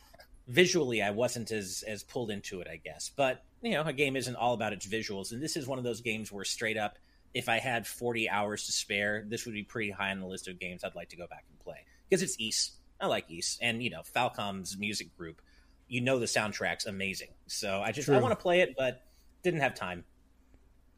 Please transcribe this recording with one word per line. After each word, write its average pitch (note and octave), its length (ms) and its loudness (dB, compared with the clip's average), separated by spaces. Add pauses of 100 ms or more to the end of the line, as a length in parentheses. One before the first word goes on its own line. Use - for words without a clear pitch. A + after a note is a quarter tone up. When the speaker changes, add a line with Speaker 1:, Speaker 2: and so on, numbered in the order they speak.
(480)
Speaker 1:
visually, C3+ 560 6
I G#2 80 4
wasn't A#2 400 0
as, F#2+ 360 -2
as G#2+ 140 -6
pulled A#2 300 -4
into G2 300 -6
it, E2 100 -10
I E2 60 -10
guess. D#2+ 380 -10
But, C3 280 2 (180)
you A#3 120 -2
know, D3+ 100 2
a D#3 100 0
game C3+ 220 2
isn't B2 200 -2
all B2 200 4
about G#2 180 0
its F#2+ 140 -8
visuals. G2+ 440 -2
And B2+ 120 -6
this D#3 140 -2
is C3 100 -4
one C3+ 100 -2
of B2 60 -4
those A#2 180 -2
games A2 300 -4
where G2+ 140 -8
straight A2 320 -2
up, G#2 200 -2 (380)
if B2 140 -2
I A2+ 100 6
had A#2 260 0
forty A#2+ 420 -2
hours G#2 380 0
to - 60 -4
spare, G#2 560 0
this A2+ 180 -4
would A#2 80 -8
be G#2 100 -6
pretty G#2 280 -4
high G2 180 -2
on G2 120 -2
the F#2 40 -8
list F#2+ 220 -8
of F2+ 100 -10
games F2+ 260 -10
I'd F2+ 120 -6
like F2 140 -12
to E2+ 80 -20
go F2 100 -12
back D#2 240 -18
and C#2 80 -20
play. - 260 -14 (240)
'Cause F3+ 140 4
it's - 160 -2
Ys. - 320 0 (280)
I G3 60 -2
like A#2+ 240 2
Ys. - 320 -4
And, A#2 220 2
you A2 80 0
know, D#2+ 100 -8
Falcom's G2 760 -2
music G2 400 -4
group, D#2+ 240 -12 (480)
you A#2+ 140 -2
know C3 160 4
the A#2 80 2
soundtrack's G#2 600 0
amazing. G2 420 -4 (160)
So G2 400 -2
I A2+ 60 0
just, C#3 180 0
I C#3+ 40 8
Speaker 2:
True. A3 100 8
Speaker 1:
wanna A#3 120 4
play F3+ 260 6
it, D#3+ 140 2
but B2+ 300 -2 (380)
didn't D#3+ 160 2
have C3 160 2
time. F2+ 280 -6 (960)